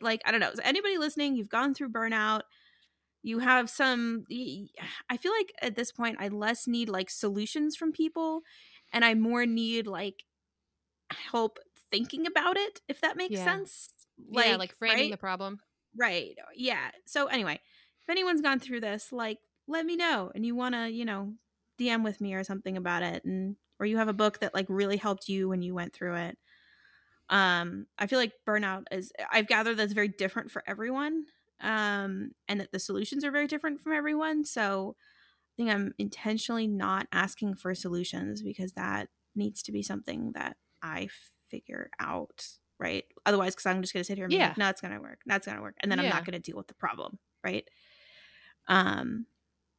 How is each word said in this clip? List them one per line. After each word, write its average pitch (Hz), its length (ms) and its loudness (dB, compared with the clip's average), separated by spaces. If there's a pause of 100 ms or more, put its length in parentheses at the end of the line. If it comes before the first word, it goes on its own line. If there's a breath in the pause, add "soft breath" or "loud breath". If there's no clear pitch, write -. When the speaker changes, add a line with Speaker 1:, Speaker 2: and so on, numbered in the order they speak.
Speaker 1:
Like, 226 240 0
I - 60 4
don't 220 100 4
know. 135 120 4
So - 120 -6
anybody 381 320 2
listening, 294 400 0
you've 208 100 -2
gone 262 260 2
through 262 200 -4
burnout. 220 480 2 (840 soft breath)
You 226 160 -2
have 254 300 6
some, 240 600 2
y-, 202 380 -8 (120)
y-, - 60 -8 (240 loud breath)
I 247 80 0
feel 381 160 0
like 427 180 0 (100)
at 220 140 -2
this 240 160 -2
point, 233 280 -2
I 202 100 -2
less 208 360 0
need, 233 220 2
like, 190 220 -2
solutions 226 680 0
from 320 160 0
people, 320 520 0 (500 loud breath)
and 233 100 4
I 226 120 6
more 233 300 4
need, 226 400 0
like, 190 380 -6 (880)
help - 480 -2 (320)
thinking 247 340 0
about 349 320 2
it, 403 300 -2
if - 140 -6
that 330 160 2
makes 359 160 -2
Speaker 2:
Yeah. 190 100 -2
Speaker 1:
sense. - 460 -2 (400)
Speaker 2:
Yeah, 233 220 6
Speaker 1:
Like, - 80 4
Speaker 2:
like - 160 -6
framing 226 220 4
Speaker 1:
right? 302 140 2
Speaker 2:
the 294 60 -6
problem. 196 420 -6 (360)
Speaker 1:
Right. 175 420 0 (180)
Yeah. 240 360 -2 (140)
So 285 200 0
anyway, 202 340 0 (420 soft breath)
if - 80 -6
anyone's 349 320 2
gone 269 180 2
through 254 220 -4
this, 214 300 -4
like, 226 280 -4 (280)
let 320 180 -2
me 339 120 0
know, 302 360 0
and 220 120 -2
you 240 100 0
wanna, 247 320 0
you 226 160 -4
know, 202 300 -4 (440)
D 247 120 2
M 226 140 2
with 214 180 -2
me 196 120 -2
or 190 120 -2
something 190 320 -4
about 175 260 0
it, 175 220 -4
and, 190 320 -2 (220)
or 202 80 0
you 220 100 4
have 220 100 4
a 214 60 2
book 208 260 4
that, - 140 -2
like, 190 160 0
really 202 280 2
helped 196 300 -2
you 190 220 2
when 185 140 2
you 180 100 -4
went 175 180 -4
through 175 240 -4
it. 170 220 -4 (920 soft breath)
Um, 180 580 4 (100)
I 202 100 0
feel 262 120 4
like 233 140 2 (140)
burnout 202 440 0
is, 190 200 -4 (200)
I've 214 160 4
gathered 226 280 4
that's 214 180 2
very 208 140 4
different 196 440 -2
for - 140 -8
everyone, 277 600 -2 (340 soft breath)
um, 202 720 0 (140)
and 202 140 0
that - 100 -12
the 190 80 -4
solutions 208 460 -2
are 277 60 0
very 294 160 2
different 294 340 -4
from 311 100 -4
everyone. 302 540 2
So 196 540 -2
I - 580 -20
think 233 140 2
I'm 202 260 2
intentionally 220 720 -2
not 196 440 0
asking 196 440 0
for 185 180 -4
solutions 180 680 -4
because 190 300 -6
that - 360 -4 (260)
needs 208 280 -2
to 214 80 -10
be 208 100 -2
something - 520 -6
that - 240 -6 (260)
I 175 260 -6 (400)
figure - 400 -10 (100)
out, - 480 -6 (320)
right? 90 260 -2 (200)
Otherwise, 190 300 4
'cause - 100 -8
I'm 185 160 2
just 185 100 -2
gonna 180 120 -2
sit 196 160 -4
here 185 60 -4
and 185 60 -4
be 370 60 6
Speaker 2:
Yeah. 320 120 6
Speaker 1:
like, 160 100 -4
"No, 196 100 4
it's 190 120 -2
gonna 190 200 -8
work. - 240 -18
That's 196 220 0
gonna 208 160 -6
work." 202 160 -10
And 202 120 0
then 196 60 4
I'm 277 80 2
Speaker 2:
Yeah. 220 80 2
Speaker 1:
not 165 120 0
gonna 180 120 -6
deal 165 200 -10
with 190 100 -10
the - 80 -20
problem, - 420 -6 (260)
right? 185 240 -2 (1000 loud breath)
Um, 196 580 4 (540)